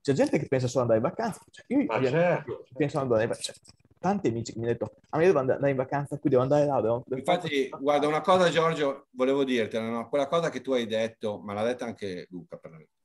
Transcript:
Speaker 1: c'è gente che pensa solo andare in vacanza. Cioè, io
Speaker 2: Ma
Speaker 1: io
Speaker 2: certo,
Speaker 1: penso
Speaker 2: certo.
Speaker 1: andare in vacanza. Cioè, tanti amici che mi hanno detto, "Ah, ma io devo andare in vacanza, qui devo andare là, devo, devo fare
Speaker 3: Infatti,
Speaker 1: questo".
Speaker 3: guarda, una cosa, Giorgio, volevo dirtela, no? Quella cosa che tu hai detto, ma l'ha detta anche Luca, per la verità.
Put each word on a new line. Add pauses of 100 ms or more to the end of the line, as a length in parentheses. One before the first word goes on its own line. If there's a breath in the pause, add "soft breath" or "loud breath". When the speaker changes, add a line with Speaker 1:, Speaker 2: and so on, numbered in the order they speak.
Speaker 1:
c'è
gente
che
pensa
solo
andare
in
vacanza.
Cioè,
io
Speaker 2:
Ma
Speaker 1:
io
Speaker 2:
certo,
Speaker 1:
penso
Speaker 2:
certo.
Speaker 1:
andare
in
vacanza.
Cioè, (280)
tanti
amici
che
mi
hanno
detto, (140)
"Ah,
ma
io
devo
andare
in
vacanza,
qui
devo
andare
là,
devo,
devo
fare
Speaker 3:
Infatti,
Speaker 1:
questo".
Speaker 3:
guarda,
una
cosa,
Giorgio,
volevo
dirtela,
no?
Quella
cosa
che
tu
hai
detto,
ma
l'ha
detta
anche
Luca,
per
la
verità.